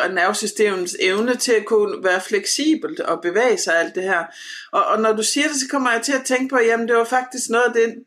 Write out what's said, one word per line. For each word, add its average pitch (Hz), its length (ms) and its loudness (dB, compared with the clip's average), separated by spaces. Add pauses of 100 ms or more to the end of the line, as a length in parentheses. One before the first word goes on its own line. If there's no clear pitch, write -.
(140)
nervesystemets 196 840 0
evne 226 360 2
til 247 160 -2
at 214 140 2
kunne 208 380 0
være 185 180 2
fleksibelt 214 760 -2
og 165 220 -2
bevæge 202 360 2
sig, 170 220 0
alt 160 160 -4
det 185 80 -4
her. 180 200 0 (480)
Og, - 140 2
og 220 160 0
når 220 120 4
du 214 100 -2
siger 285 240 2
det, 302 140 -4
så 269 100 -6
kommer 254 200 0
jeg 226 100 0
til 277 120 -2
at 262 120 0
tænke 262 240 0
på, 262 100 2
jamen, 233 280 2
det 240 80 2
var 233 80 4
faktisk 247 460 -4
noget 240 160 2
af 233 80 0
det, 226 220 2 (120)